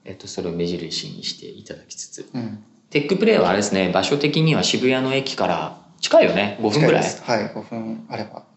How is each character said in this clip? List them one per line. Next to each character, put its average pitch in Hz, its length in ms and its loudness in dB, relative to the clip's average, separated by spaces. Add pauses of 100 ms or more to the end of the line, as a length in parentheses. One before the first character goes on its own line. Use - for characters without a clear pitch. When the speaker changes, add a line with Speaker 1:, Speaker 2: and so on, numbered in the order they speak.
Speaker 1:
え 98 80 -12
っ - 20 -18
と、 - 120 -18
そ - 140 -8
れ 90 80 -4
を 82 40 -4
目 85 120 -2
印 85 440 -6
に - 140 -14
し - 140 -8
て 95 100 -16
い - 160 -18
た - 120 -16
だ - 80 -20
き - 120 -20
つ - 120 -14
つ。 - 260 -16
Speaker 2:
う 127 60 -6
ん。 107 240 -8 (260)
Speaker 1:
テ 143 140 0
ッ 143 60 -2
ク 185 80 2
プ 220 80 2
レ 220 100 6
イ - 20 4
は - 120 4
あ - 20 2
れ 196 60 2
で 208 60 2
す 202 120 -2
ね、 185 180 2
場 95 100 4
所 143 140 0
的 151 240 0
に 156 140 4
は 92 80 2
渋 120 260 2
谷 131 140 2
の 131 100 0
駅 135 220 -2
か 95 120 0
ら 80 340 -4 (180)
近 320 220 6
い - 40 8
よ - 80 2
ね、 104 280 0
五 110 80 2
分 151 160 4
ぐ 165 60 6
ら 131 100 4
い？ - 20 0
Speaker 2:
近 - 60 0
い - 40 -6
で - 60 -16
す。 - 40 -18
は 113 180 0
い、 107 120 -6
五 110 80 -10
分 113 480 -10
あ 113 80 -10
れ 107 60 -6
ば - 120 -16
行 - 80 -16 (140)